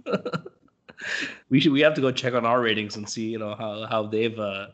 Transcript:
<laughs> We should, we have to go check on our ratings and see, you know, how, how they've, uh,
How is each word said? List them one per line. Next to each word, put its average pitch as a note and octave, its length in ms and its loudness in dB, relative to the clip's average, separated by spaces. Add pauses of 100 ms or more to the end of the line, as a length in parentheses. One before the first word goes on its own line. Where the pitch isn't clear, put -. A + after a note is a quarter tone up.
<laughs> - 120 -2 (1300)
We C3 100 6
should, E3 120 4
we C#3 100 4
have D3+ 120 6
to D3+ 60 -2
go C3 100 4
check B2+ 240 -2
on A#2 120 2
our B2 140 4
ratings G#2+ 360 0
and G#2+ 120 -10
see, A2+ 200 -6
you A2+ 100 -6
know, G#2 160 -6
how, G#2+ 320 -8
how A2+ 200 0
they've, A2 340 0
uh, G2+ 340 -6